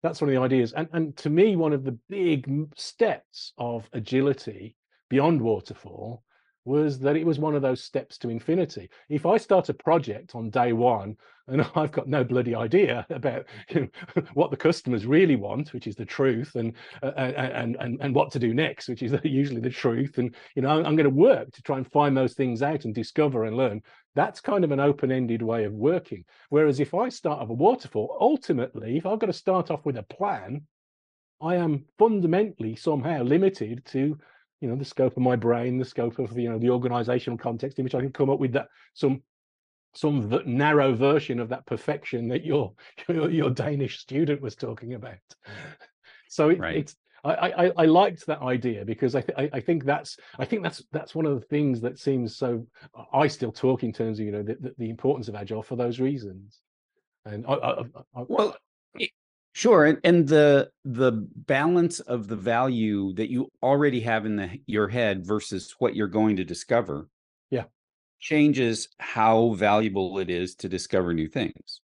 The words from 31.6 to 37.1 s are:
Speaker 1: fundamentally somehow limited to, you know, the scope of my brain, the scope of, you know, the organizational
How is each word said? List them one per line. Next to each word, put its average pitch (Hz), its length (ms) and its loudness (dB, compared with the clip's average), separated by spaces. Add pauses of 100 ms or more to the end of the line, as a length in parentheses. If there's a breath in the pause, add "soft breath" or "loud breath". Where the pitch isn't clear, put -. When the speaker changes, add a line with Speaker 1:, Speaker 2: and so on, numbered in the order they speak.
Speaker 1:
fundamentally 185 800 2
somehow 127 480 -2
limited 131 640 2
to, 143 300 -2 (460 soft breath)
you 131 80 -4
know, 120 60 -2
the 135 100 -6
scope - 320 0
of 127 60 0
my 123 120 4
brain, 120 440 0
the 127 60 -2
scope 117 340 -4
of, 117 180 -6
you 120 100 -2
know, 113 120 -4
the 117 100 2
organizational 123 720 0